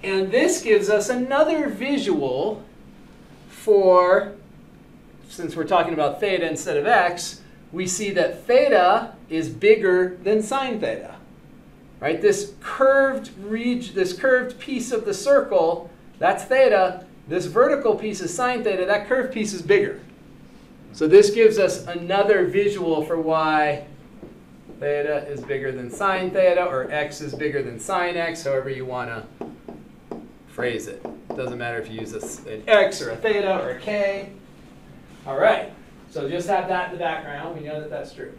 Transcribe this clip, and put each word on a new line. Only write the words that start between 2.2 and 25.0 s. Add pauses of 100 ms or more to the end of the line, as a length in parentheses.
for, (960)
since
we're
talking
about
theta
instead
of
x, (300)
we
see
that
theta (160)
is
bigger
than
sine
theta. (840)
Right?
This
curved (100)
reg-,
this
curved
piece
of
the
circle, (280)
that's
theta. (220)
This
vertical
piece
is
sine
theta.
That
curved
piece
is
bigger. (920)
So
this
gives
us
another
visual
for
why (960)
theta